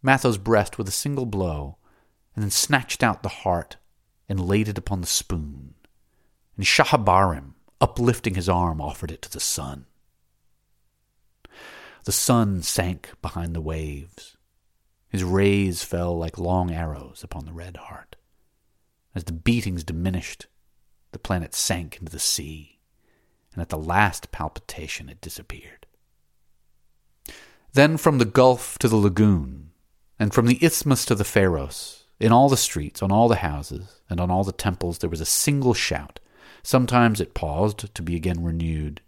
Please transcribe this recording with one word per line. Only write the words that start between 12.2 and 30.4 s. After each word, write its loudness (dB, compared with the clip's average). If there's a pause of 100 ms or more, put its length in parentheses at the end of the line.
sank -4 (100)
behind -6
the -6
waves. -10 (720)
His -4
rays 2
fell -2
like -6
long 0
arrows -8
upon -12
the -14
red -14
heart. -18 (1000)
As -8
the -8
beatings 0
diminished, -4 (640)
the -16
planet -4
sank -4
into -12
the -12
sea, -6 (720)
and -8
at -6
the -6
last 0
palpitation -10
it -20
disappeared. -16 (1900)
Then 6
from 4
the 6
Gulf 4
to 2
the 6
lagoon, 2 (460)
and 0
from 4